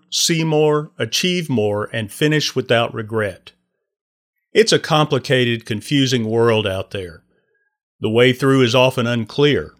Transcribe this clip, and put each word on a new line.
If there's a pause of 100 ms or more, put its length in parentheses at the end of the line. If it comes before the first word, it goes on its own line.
(100)
see
more,
achieve
more,
and
finish
without
regret. (1000)
It's
a
complicated,
confusing
world
out
there. (760)
The
way
through
is
often
unclear.